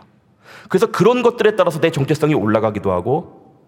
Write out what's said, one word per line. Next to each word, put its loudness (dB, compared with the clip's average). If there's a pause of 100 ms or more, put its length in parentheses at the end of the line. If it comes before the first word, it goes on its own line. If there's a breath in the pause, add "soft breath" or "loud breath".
(680 loud breath)
그래서 2
그런 2
것들에 2
따라서 0
내 0
정체성이 0
올라가기도 0
하고 -6 (140)